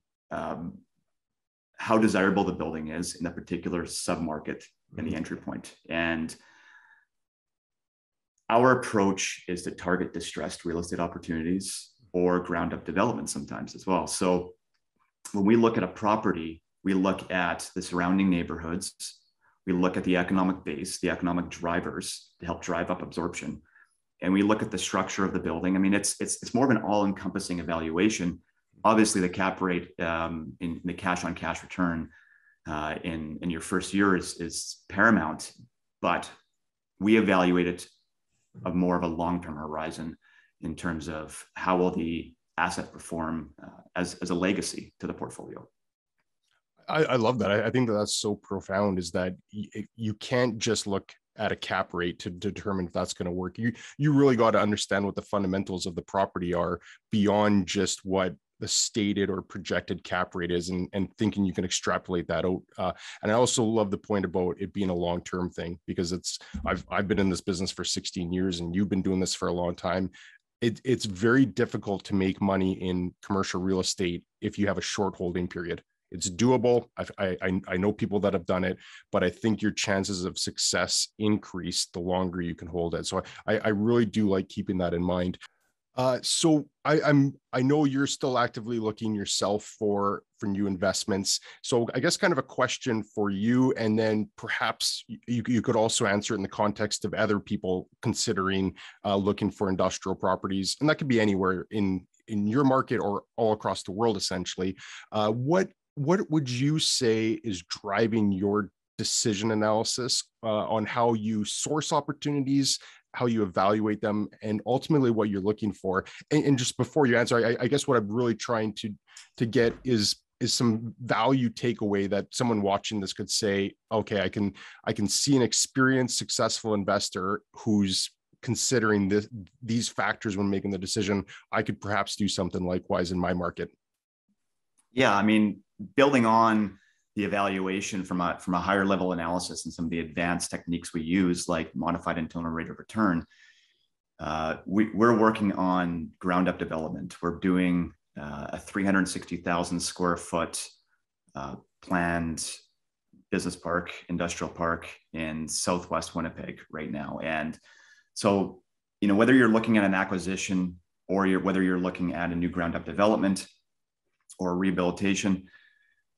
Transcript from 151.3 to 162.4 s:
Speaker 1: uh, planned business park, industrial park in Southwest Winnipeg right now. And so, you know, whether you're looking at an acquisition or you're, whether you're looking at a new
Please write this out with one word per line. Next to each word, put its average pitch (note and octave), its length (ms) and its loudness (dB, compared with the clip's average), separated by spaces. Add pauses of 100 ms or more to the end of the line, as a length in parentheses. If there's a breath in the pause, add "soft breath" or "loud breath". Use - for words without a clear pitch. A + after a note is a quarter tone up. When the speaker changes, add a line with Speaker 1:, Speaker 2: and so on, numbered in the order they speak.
Speaker 1:
uh, C2+ 220 -10 (240)
planned E2+ 680 -2 (800)
business F2+ 260 -2
park, F2 360 -4 (180)
industrial F2 420 -4
park E2+ 340 -2 (280)
in D#2 340 -6
Southwest F2 640 -2
Winnipeg D#2 460 -8 (100)
right D2+ 200 -10
now. C#2+ 320 -8
And D#2 360 -4 (540 soft breath)
so, G2+ 500 2 (380)
you G2+ 80 4
know, G2 60 6
whether A2+ 180 8
you're B2+ 160 8
looking A2 300 6
at G2+ 60 4
an F#2+ 100 4
acquisition F#2 840 -2 (320)
or F#2+ 180 2
you're, F#2+ 140 4
whether F#2+ 220 2
you're F#2 180 2
looking F2+ 320 -2
at E2+ 180 -2
a E2+ 60 -4
new F2 140 0